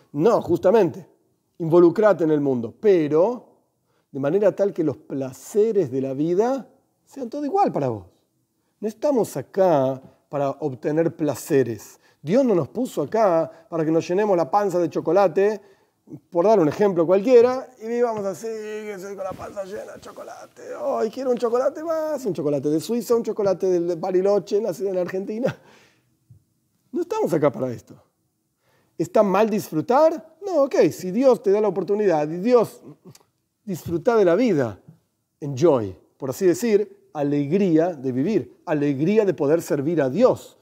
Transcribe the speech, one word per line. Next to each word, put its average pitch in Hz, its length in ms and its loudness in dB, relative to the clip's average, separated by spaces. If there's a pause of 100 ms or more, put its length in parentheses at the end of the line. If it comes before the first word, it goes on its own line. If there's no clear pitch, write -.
(120)
No, 175 320 2
justamente, 180 640 2 (480)
involucrate 170 640 4
en 156 60 2
el 151 100 2
mundo, 127 400 -2
pero 185 760 2 (560)
de 135 100 -8
manera 175 340 2
tal 196 160 0
que - 100 -4
los 156 140 -2
placeres 160 960 -4
de 131 80 -4
la 135 140 -4
vida 190 560 -2 (340)
sean 269 260 -14
todo 285 140 -8
igual 294 300 0
para 139 160 -2
vos. 104 160 -8 (720)
No 202 80 -8
estamos 240 480 -2
acá 135 640 0 (280)
para 139 220 -4
obtener 151 640 -2
placeres. 135 840 -2 (220)
Dios 220 240 2
no 226 100 2
nos 156 140 0
puso 226 320 -6
acá 170 680 0
para 165 140 -4
que 156 80 0
nos 160 160 0
llenemos 196 300 2
la 165 120 0
panza 202 300 0
de 170 100 0
chocolate, 190 680 0 (720)
por 170 160 0
dar 214 160 4
un 151 80 4
ejemplo 175 360 0
cualquiera, 240 600 4 (160)
y 220 40 -12
vivamos 233 360 -2
así, 196 240 -8
que 214 500 -10
soy 196 200 -14
con 190 80 -10
la 190 80 -10
panza 202 320 -12
llena 196 300 -14
de - 40 -20
chocolate. - 640 -20 (200)
Ay, 233 280 -2
quiero 254 220 -4
un 247 60 0
chocolate 254 460 -2
más, 311 420 -4
un 196 80 -2
chocolate 147 360 -2
de 156 100 0
Suiza, 233 360 -2
un 233 80 0
chocolate 196 580 -2
de 175 140 -2
Bariloche, 190 640 0
nacido 202 300 -4
en 185 60 -4
Argentina. 190 560 -4 (1400)
No 285 80 -4
estamos 392 320 -2
acá 147 180 2
para 131 180 -6
esto. - 320 -14 (960)
¿Está 175 260 2
mal 208 260 2
disfrutar? 247 960 0
No, 339 180 0
ok, 285 120 -2 (180)
si 180 180 -8
Dios 240 320 2
te 190 80 2
da 202 80 2
la 214 80 0
oportunidad 185 640 0
y 165 80 -8
Dios 226 440 2 (800)
disfruta 170 520 -2
de 208 100 4
la 170 100 4
vida, 156 440 0 (600)
enjoy, 131 580 0 (200)
por 135 120 -8
así 131 160 -4
decir, 202 680 0
alegría 156 840 0
de 131 160 -6
vivir, 143 520 -4
alegría 151 640 0
de 185 80 2
poder 156 300 0
servir 151 400 -2
a 131 80 0
Dios 180 500 0